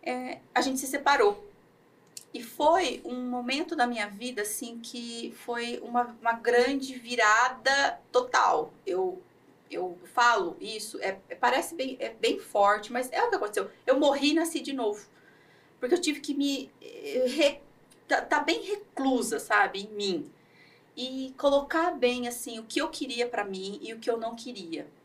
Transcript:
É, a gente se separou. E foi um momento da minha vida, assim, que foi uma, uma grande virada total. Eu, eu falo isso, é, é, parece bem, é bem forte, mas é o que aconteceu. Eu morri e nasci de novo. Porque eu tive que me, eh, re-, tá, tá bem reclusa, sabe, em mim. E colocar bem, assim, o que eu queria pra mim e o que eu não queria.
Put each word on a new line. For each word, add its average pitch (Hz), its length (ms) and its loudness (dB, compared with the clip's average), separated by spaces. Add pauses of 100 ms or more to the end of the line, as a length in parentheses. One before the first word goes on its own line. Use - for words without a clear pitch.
É, 254 360 -6 (160)
a 247 80 4
gente 262 180 0
se 277 60 -6
separou. 330 600 4 (840)
E 240 100 -10
foi 311 600 2
um 247 120 -6 (120)
momento 254 480 -4
da 247 100 4
minha 226 200 -2
vida, 208 360 -8
assim, 233 380 -6
que 233 540 -10 (100)
foi 240 380 -4
uma, 240 380 -2
uma 233 120 0
grande 254 640 2
virada 247 1040 2 (140)
total. 247 600 2 (140)
Eu, 180 340 -2 (500)
eu 175 280 -6 (160)
falo 226 460 4
isso, 214 420 -10
é, 196 160 -4 (100)
é, - 60 -12
parece 254 400 0
bem, 269 260 -6
é 226 100 -6
bem 226 280 0
forte, 208 540 2
mas 254 200 -4
é - 120 2
o 480 60 2
que 403 60 2
aconteceu. - 320 -2 (160)
Eu 277 140 6
morri 285 320 4
e 302 40 2
nasci 330 260 0
de 277 120 -6
novo. 226 320 -2 (760)
Porque 254 140 2
eu 339 60 2
tive 302 200 -2
que 294 140 -6
me, 277 360 -2 (100)
eh, - 460 -4
re-, 285 340 2 (460)
tá, - 160 0
tá 302 180 0
bem 320 220 0
reclusa, 269 760 -2
sabe, 196 420 2
em 202 60 -10
mim. 196 420 -4 (680)
E 262 400 -8
colocar 285 540 2
bem, 247 380 0
assim, 240 300 -8
o 226 60 -12
que - 160 -4
eu 320 80 0
queria 240 380 -4
pra 226 180 -4
mim 196 380 -8
e 220 100 -10
o 226 60 -12
que 240 120 -4
eu 233 60 2
não 226 180 -6
queria. 170 520 -10 (180)